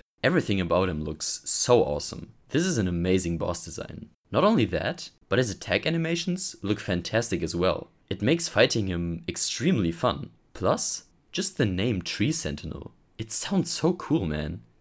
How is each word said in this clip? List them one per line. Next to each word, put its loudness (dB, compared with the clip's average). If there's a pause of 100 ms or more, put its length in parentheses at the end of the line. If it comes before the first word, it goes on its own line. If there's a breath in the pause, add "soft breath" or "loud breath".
(240)
everything 2
about 2
him -4
looks -6
so 4
awesome. -4 (160)
This 0
is 2
an 2
amazing 2
boss -4
design. -12 (220)
Not 4
only 4
that, -4 (180)
but 4
his 2
attack -2
animations -2
look 0
fantastic -2
as -2
well. 0 (200)
It -4
makes 2
fighting 4
him -2
extremely 0
fun. -2 (240)
Plus, -2 (260)
just -4
the 4
name 0
Tree 0
Sentinel. -6 (260)
It -8
sounds 0
so 2
cool, 0
man. -4 (200)